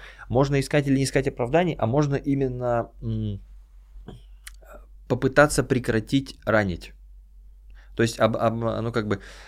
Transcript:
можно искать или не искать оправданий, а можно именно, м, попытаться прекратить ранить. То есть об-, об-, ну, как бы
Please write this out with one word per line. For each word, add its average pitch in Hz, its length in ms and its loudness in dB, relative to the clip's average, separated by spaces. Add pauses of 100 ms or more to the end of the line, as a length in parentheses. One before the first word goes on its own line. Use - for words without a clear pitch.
(280)
можно 139 320 2
искать 139 280 0
или 135 100 4
не 135 80 2
искать 135 220 0
оправданий, 143 520 0
а 113 80 0
можно 139 280 2
именно, 123 760 -2 (100)
м, 110 380 -4 (1700)
попытаться 135 560 2
прекратить 127 840 -2
ранить. 104 480 0 (1000)
То 117 80 2
есть 117 160 -2
об-, 113 180 2
об-, 113 440 -2
ну, 113 100 -4
как 113 160 -2
бы 101 120 0 (280)